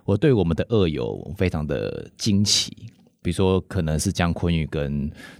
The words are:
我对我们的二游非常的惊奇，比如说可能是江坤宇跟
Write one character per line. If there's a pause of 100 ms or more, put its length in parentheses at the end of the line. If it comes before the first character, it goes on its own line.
我
对
我
们
的
二
游
非
常
的
惊
奇， (460)
比
如
说
可
能
是
江
坤
宇
跟 (300)